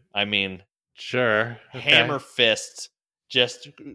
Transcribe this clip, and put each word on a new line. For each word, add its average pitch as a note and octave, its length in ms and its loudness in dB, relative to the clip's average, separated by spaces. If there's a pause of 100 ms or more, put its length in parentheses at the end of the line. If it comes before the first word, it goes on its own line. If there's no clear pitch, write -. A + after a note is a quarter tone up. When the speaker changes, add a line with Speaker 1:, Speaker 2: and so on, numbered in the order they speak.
(140)
Speaker 1:
I G#2 120 -2
mean, G2 360 -2 (320)
Speaker 2:
Sure. A#2 640 0 (160)
Okay. C3 60 -12 (100)
Speaker 1:
hammer D3+ 300 4
fists, - 680 -2 (400)
just, B2 400 -2 (240)